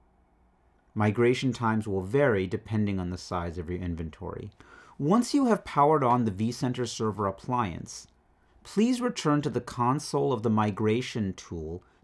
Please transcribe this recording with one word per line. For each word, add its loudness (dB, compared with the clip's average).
Migration 4
times 0
will -2
vary 2
depending -2
on -4
the -6
size -6
of -8
your -4
inventory. -8
Once 2
you 2
have 2
powered 4
on 4
the 0
vCenter -2
Server -2
appliance, -4
please 2
return 0
to -2
the -2
console 0
of -2
the 0
migration 0
tool -10